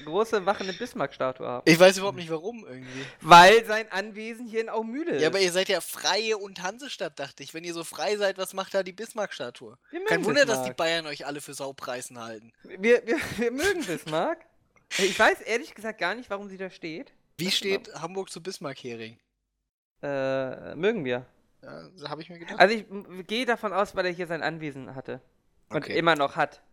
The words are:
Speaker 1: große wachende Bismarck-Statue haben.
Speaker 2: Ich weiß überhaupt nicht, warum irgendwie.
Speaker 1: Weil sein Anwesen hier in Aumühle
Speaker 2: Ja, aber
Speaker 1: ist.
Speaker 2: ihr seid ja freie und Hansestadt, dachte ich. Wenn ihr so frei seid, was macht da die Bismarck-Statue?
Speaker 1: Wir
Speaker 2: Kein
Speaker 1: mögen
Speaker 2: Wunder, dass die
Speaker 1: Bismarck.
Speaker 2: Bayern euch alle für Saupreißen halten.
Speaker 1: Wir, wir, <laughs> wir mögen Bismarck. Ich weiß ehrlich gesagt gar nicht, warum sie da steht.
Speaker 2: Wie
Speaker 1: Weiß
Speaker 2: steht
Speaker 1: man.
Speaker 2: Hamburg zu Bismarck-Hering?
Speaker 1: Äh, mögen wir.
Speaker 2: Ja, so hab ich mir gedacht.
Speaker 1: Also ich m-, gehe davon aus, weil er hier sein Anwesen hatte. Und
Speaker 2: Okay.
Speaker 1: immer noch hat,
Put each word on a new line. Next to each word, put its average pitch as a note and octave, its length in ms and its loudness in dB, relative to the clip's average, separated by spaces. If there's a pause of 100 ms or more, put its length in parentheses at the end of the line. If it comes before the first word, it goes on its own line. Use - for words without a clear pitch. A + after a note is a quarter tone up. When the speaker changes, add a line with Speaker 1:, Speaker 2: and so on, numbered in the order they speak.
Speaker 1:
große G3 400 0
wachende F#3+ 300 -2
Bismarck-Statue C#3 760 -6
haben. B2 160 -6
Speaker 2:
Ich E3 160 8
weiß F#3 160 10
überhaupt F#3+ 220 -6
nicht, E3+ 120 -12
warum G3 360 -8
irgendwie. C3 400 -12 (160)
Speaker 1:
Weil F3+ 420 12
sein G#3+ 260 -2
Anwesen A3 560 -8
hier A3 140 -4
in A3+ 80 -4
Aumühle A3+ 500 -4
Speaker 2:
Ja, D3+ 100 4
aber F#3+ 100 0
Speaker 1:
ist. F#3+ 80 4
Speaker 2:
ihr F3 60 0
seid F#3 180 0
ja F3+ 100 2
freie G#3+ 560 -2
und G3 260 -12
Hansestadt, G3+ 560 -10
dachte C#3 240 -10
ich. C#3 120 -16
Wenn E3 100 -10
ihr F3 80 -8
so E3 100 -8
frei F#3 360 -4
seid, G3 180 0
was F#3 160 -8
macht F#3+ 220 -8
da G3 80 2
die F#3 100 -8
Bismarck-Statue? F3 840 -10 (120)
Speaker 1:
Wir F4+ 140 -8
Speaker 2:
Kein G#4+ 160 2
Speaker 1:
mögen E3 60 -4
Speaker 2:
Wunder, C#4 180 4
dass A3+ 140 0
die B2+ 120 -4
Speaker 1:
Bismarck. B2 60 -12
Speaker 2:
Bayern E3 300 -2
euch D3 180 -10
alle C#3+ 160 -8
für C#3+ 140 -14
Saupreißen C3 680 -10
halten. A2+ 300 -16 (100)
Speaker 1:
Wir, G#3 440 2
wir, A#3 100 0
<laughs> - 220 -6
wir A#3 120 0
mögen E4 360 -2
Bismarck. F3 580 -4 (540)
Ich F#3+ 200 0
weiß C4 220 6
ehrlich A#3+ 340 -6
gesagt G#3+ 240 -10
gar F3+ 160 -2
nicht, A#3+ 140 -14
warum G3+ 220 -10
sie F#3+ 80 -16
da F#3+ 100 -8
steht. F3 460 -14 (240)
Speaker 2:
Wie E3+ 80 -4
Speaker 1:
Weiß G3 80 0
Speaker 2:
steht - 360 -2
Speaker 1:
man. C#3+ 120 -12
Speaker 2:
Hamburg F#3 280 -8
zu E3+ 120 -14
Bismarck-Hering? A#2+ 760 -12 (840)
Speaker 1:
Äh, C3+ 720 -4
mögen F#3 320 -2
wir. B2+ 180 -4 (380)
Speaker 2:
Ja, D3+ 320 -18
so C#3+ 160 -12
hab D3 100 -10
ich D#3+ 80 -16
mir E3+ 100 -18
gedacht. E3+ 220 -4
Speaker 1:
Also G3 140 8
ich G3+ 160 -6
m-, F#3 360 -14
gehe A#3 200 -2
davon A3 260 -2
aus, G3 240 0
weil F#3 80 0
er F3+ 80 -2
hier F3 140 -6
sein D#3+ 160 -6
Anwesen C#3 520 -6
hatte. C3 280 -10 (480)
Und D#3 80 -2
Speaker 2:
Okay. C#3+ 180 -4
Speaker 1:
immer E3 200 4
noch C#3 200 0
hat, D3+ 240 -2 (120)